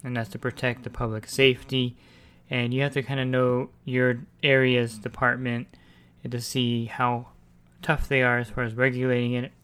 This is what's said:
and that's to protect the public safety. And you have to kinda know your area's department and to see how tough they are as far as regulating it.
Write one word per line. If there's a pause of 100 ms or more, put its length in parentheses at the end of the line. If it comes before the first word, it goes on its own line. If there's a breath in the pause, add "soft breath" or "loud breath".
and
that's
to
protect
the
public
safety. (540 loud breath)
And
you
have
to
kinda
know (160)
your (200)
area's
department (560 loud breath)
and
to
see
how (560)
tough
they
are
as
far
as
regulating
it. (120)